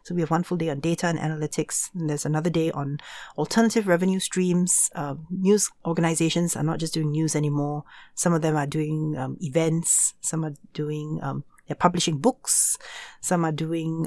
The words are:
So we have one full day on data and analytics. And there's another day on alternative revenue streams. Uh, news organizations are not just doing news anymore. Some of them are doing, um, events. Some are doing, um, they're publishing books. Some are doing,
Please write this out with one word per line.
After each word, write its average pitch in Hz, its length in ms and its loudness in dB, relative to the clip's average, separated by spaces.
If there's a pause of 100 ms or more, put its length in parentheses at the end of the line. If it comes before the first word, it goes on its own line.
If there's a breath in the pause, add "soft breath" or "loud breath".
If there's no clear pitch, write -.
So - 100 -8
we 175 60 0
have 165 120 0
one 170 120 4
full 175 140 -2
day 165 120 -2
on 143 120 -2
data 170 260 0
and 170 100 0
analytics. 151 800 -4
And 160 140 -2
there's 147 160 -2
another 175 240 0
day 160 220 0
on 143 260 -4 (400 loud breath)
alternative 220 500 2
revenue 185 320 4
streams. 180 760 2
Uh, 143 220 -4 (140)
news 190 420 4 (140)
organizations 165 720 2
are 139 60 -2
not 160 160 0
just 165 140 -4
doing 156 180 0
news 156 260 0
anymore. 147 480 0 (300 loud breath)
Some 175 180 2
of 160 80 2
them 156 160 2
are 143 100 0
doing, 156 500 -2
um, 131 220 -6
events. 165 800 0
Some 160 240 -4
are 151 120 -6 (180)
doing, 151 500 -4
um, 135 220 -6 (220)
they're - 100 -6
publishing 175 400 4
books. - 600 2 (440 loud breath)
Some 170 240 2
are 160 80 2
doing, 160 540 -2